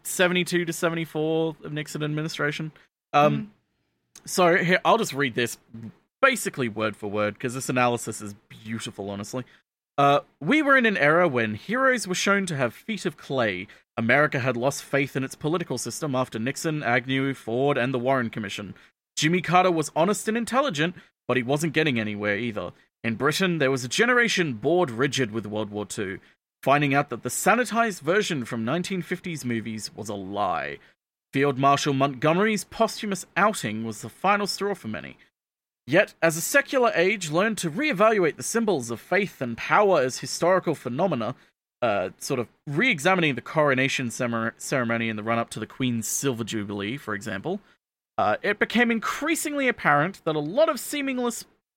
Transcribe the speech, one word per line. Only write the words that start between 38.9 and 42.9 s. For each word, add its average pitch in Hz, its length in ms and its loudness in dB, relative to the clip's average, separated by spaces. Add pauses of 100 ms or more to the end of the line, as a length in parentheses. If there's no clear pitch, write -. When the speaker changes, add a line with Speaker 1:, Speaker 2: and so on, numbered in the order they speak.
Speaker 1:
of 117 100 -6
faith 196 400 -2
and 117 160 -4
power 180 440 4
as 131 180 0
historical 175 560 0
phenomena, 131 640 -2 (460)
uh, 101 360 0
sort 131 220 -2
of 110 80 -4 (180)
re-examining 165 720 2